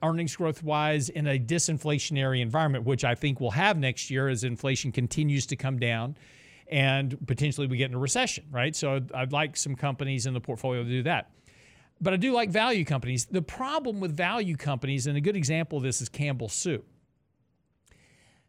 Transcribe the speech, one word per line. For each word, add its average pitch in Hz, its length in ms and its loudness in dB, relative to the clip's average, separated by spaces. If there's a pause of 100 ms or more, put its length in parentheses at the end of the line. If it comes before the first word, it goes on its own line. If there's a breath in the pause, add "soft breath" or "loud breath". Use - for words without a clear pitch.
earnings 165 320 0
growth 160 260 0
wise 151 480 2
in 151 160 -2
a 135 140 2
disinflationary 139 1000 2
environment, 131 440 2
which 131 200 0
I 120 120 2
think 139 240 0
we'll 117 120 0
have 175 280 4
next 131 320 0
year 135 160 2
as 123 160 0
inflation 127 480 0
continues 139 560 2
to 143 80 -4
come 135 240 -2
down 117 380 0 (500 loud breath)
and 139 580 2
potentially 139 400 0
we 127 120 0
get 131 120 2
in 123 60 -6
a 127 40 -2
recession, 156 520 0
right? 131 240 0
So 139 220 0
I'd, 131 160 -4
I'd 131 180 -2
like 147 260 0
some 139 180 -2
companies 135 520 -2
in 127 80 -2
the 120 60 -2
portfolio 123 420 -4
to 120 60 -4
do 127 140 0
that. 151 280 0 (680 soft breath)
But 190 140 2
I 190 40 2
do 247 140 2
like 233 200 2
value 214 340 4
companies. 127 400 0
The 185 160 0
problem 262 580 -4
with 170 160 -2
value 180 400 0
companies, 135 520 -2
and 143 100 0
a 147 40 0
good 202 140 2
example 160 420 0
of 131 60 -2
this 131 160 -2
is 117 100 -6
Campbell 131 400 -4
Soup. - 360 -2 (1600 soft breath)